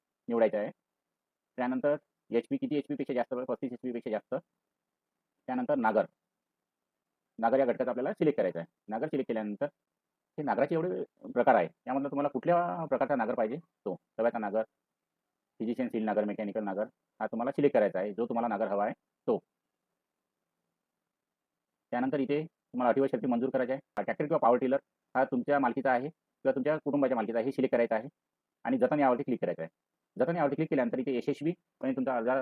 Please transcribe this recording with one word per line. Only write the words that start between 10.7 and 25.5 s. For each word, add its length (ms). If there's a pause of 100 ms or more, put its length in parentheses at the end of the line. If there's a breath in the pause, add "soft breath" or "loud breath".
एवढे 280 (280)
प्रकार 240
आहे, 120 (200)
यामधलं 220
तुम्हाला 200
कुठल्या 560
प्रकारचा 300
नागर 180
पाहिजे 240
तो, 380 (220)
तव्याचा 200
नागर, 260 (960)
फिजिशियन 280
सील 160
नागर, 200
मेकॅनिकल 400
नागर, 200 (380)
हा 40
तुम्हाला 260
सिलेक्ट 260
करायचा 220
आहे, 140
जो 120
तुम्हाला 220
नागर 200
हवा 180
आहे 80 (340)
तो. 120 (2500)
त्यानंतर 280
इथे 260
तुम्हाला 440
अटी 120
व 100
शर्ती 160
मंजूर 220
करायच्या 260
आहे. 280
ट्रॅक्टर 220
किंवा 120
पॉवर 200
टिलर 200 (380)
हा 80
तुमच्या 360